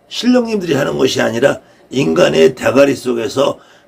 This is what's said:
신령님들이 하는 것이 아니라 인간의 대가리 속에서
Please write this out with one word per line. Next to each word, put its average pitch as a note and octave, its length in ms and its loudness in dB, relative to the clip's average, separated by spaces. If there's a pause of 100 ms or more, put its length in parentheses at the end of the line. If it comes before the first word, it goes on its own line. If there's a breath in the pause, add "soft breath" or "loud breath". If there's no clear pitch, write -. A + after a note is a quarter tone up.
신령님들이 A3+ 680 -2
하는 D3 240 -2
것이 C3 240 0
아니라 A#2+ 380 0 (300 soft breath)
인간의 D#3 680 2
대가리 C3+ 400 2
속에서 A#2 640 -2 (280 soft breath)